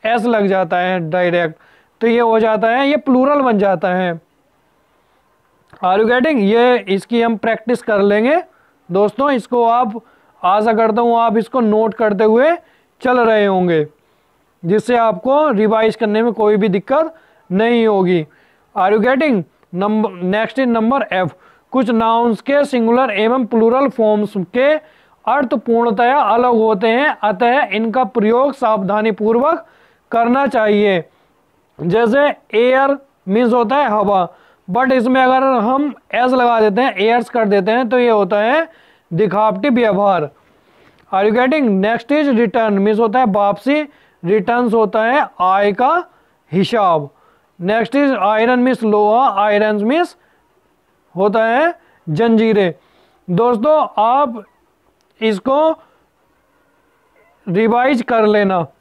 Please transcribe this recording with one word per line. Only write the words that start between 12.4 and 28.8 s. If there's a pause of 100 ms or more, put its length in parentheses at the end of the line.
चल
रहे
होंगे, (760)
जिससे
आपको
रिवाइज
करने
में
कोई
भी
दिक्कत (360)
नहीं
होगी। (500)
Are
you
getting? (320)
Number, (220)
next
is
number (160)
F, (440)
कुछ
नाउन्स
के
सिंगुलर
एवं
प्लूरल
फॉर्म्स (200)
के (520)
अर्थ
पूर्णतया
अलग
होते
हैं, (160)
अतः
इनका
प्रयोग
सावधानीपूर्वक (460)